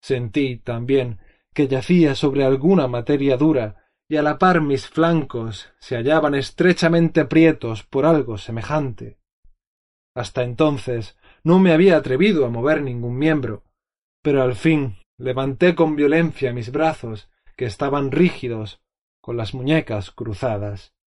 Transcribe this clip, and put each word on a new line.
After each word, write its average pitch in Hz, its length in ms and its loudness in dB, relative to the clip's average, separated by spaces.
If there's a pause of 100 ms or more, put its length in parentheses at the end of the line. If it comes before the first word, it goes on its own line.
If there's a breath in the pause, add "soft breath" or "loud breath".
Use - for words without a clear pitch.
Sentí, 127 560 -4
también, 120 600 -4 (340)
que 143 140 0
yacía 143 460 2
sobre 139 300 0
alguna 135 440 2
materia 135 480 0
dura, 127 540 -2 (180)
y 151 80 -2
a 151 60 0
la 151 160 -2
par 180 220 4
mis 143 280 -2
flancos 135 920 -2
se - 180 -10
hallaban 143 380 0
estrechamente 170 880 2
aprietos 151 640 2
por 139 240 -2
algo 131 320 2
semejante. 117 800 -8 (960)
Hasta 123 280 -4
entonces 123 760 -2 (260 soft breath)
no 170 140 6
me 190 140 6
había 165 260 6
atrevido 143 480 2
a - 20 -4
mover 135 340 -2
ningún 120 360 -6
miembro, 147 460 -2 (580)
pero 139 200 2
al 120 120 0
fin 143 420 0 (220)
levanté 135 560 0
con 160 200 2
violencia 147 600 0
mis 120 180 -10
brazos, 143 580 -4 (240)
que 123 120 -8
estaban 139 440 -4
rígidos, 123 680 -2 (400)
con 120 160 -10
las 113 160 -6
muñecas 127 580 -4
cruzadas. 104 840 -8 (120)